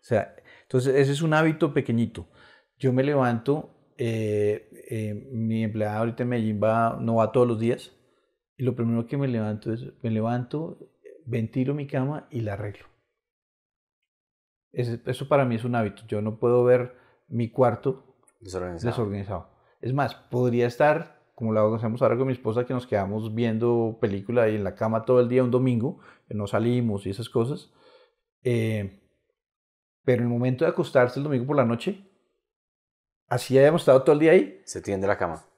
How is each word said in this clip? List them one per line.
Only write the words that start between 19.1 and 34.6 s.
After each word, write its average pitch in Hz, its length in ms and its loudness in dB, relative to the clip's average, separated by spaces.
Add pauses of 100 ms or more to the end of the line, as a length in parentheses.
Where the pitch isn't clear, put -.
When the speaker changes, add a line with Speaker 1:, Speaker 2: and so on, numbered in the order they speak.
Speaker 1:
Es 123 120 -6
más, 135 220 -2
podría 123 520 0
estar, 151 560 0 (120)
como 110 180 -4
lo 107 220 2
hacemos 113 280 -2
ahora 117 140 2
con 131 100 0
mi 131 60 -2
esposa, 120 340 -2
que 131 80 -4
nos 120 120 -6
quedamos 107 480 -4
viendo 113 680 0
película 110 480 0
y 107 80 0
en 104 80 -2
la 98 100 -4
cama 110 300 -2
todo 127 160 4
el 120 80 2
día 127 160 2
un 120 60 0
domingo, 127 500 0 (260)
que - 80 -12
no 104 120 -4
salimos 113 600 0
y 95 40 -6
esas 110 180 -10
cosas. 127 440 -4 (680)
Eh, 110 580 -2 (1040)
pero 123 180 2
en 120 60 0
el 120 40 0
momento 127 320 0
de 160 60 2
acostarse 139 500 2
el 139 40 -4
domingo 131 220 -2
por 147 100 0
la 135 80 4
noche, 120 400 -4 (1200)
así 123 300 2
hayamos 147 240 6
estado 131 200 8
todo 156 120 6
el 147 60 0
día 160 120 6
ahí, - 320 4